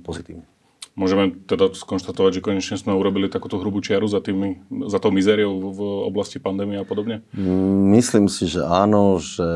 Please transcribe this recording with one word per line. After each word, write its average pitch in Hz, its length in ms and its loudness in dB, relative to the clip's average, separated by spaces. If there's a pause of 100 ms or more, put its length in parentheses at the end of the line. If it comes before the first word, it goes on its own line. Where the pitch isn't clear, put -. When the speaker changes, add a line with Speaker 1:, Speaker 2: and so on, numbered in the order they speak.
Speaker 1:
pozitívne. 82 400 -12 (500)
Speaker 2:
Môžeme 98 480 0
teda 95 320 2
skonštatovať, 95 640 -2
že 92 80 -8
konečne 98 320 -4
sme 101 160 -2
urobili 98 320 0
takúto 104 320 -6
hrubú 98 240 -4
čiaru 104 240 0
za 101 160 -2
tými, 98 400 -4 (240)
za 101 80 -2
tou 98 160 2
mizériou 101 400 4
v, 95 240 -6
v 95 40 -10 (280)
oblasti 98 320 -4
pandémie 101 400 -4
a 95 80 -8
podobne? 110 320 -4 (720)
Speaker 1:
Myslím 107 400 6
si, - 160 -2
že 82 160 -2
áno, 98 560 4
že, 78 240 -6 (120)